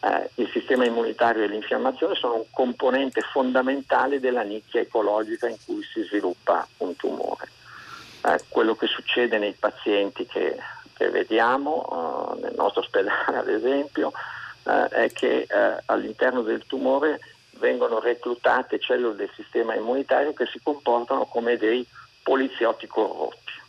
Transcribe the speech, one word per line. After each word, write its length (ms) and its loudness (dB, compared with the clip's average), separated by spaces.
Eh, 280 0
il 80 -2
sistema 340 2
immunitario 600 2
e 20 0
l'infiammazione 680 -2
sono 180 -2
un 160 -2
componente 720 0
fondamentale 960 0
della 220 0
nicchia 400 -4
ecologica 680 0
in 160 -6
cui 180 -6
si 200 -6
sviluppa 640 -2
un 180 -4
tumore. 520 -6
Eh, 140 2
quello 240 2
che 140 -2
succede 500 0
nei 200 -2
pazienti 680 -2
che, 320 -2
che 140 0
vediamo, 1300 0
eh, 60 -10
nel 140 -6
nostro 260 0
ospedale 560 0
<laughs> 0 -
ad 100 -2
esempio, 640 0
eh, 240 2
è 240 2
che, 360 0
eh, 380 2
all'interno 560 0
del 240 -2
tumore 540 2
vengono 420 2
reclutate 800 0
cellule 360 0
del 180 -4
sistema 400 -2
immunitario 600 0
che 120 -2
si 160 -12
comportano 640 0
come 300 0
dei 300 0
poliziotti 640 0
corrotti. 680 -4